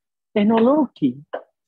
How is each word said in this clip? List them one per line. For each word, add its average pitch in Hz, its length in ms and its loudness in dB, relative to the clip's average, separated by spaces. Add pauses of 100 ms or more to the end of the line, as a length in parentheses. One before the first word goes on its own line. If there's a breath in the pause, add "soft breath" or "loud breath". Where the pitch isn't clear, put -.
(340)
teknologi 226 800 0 (540)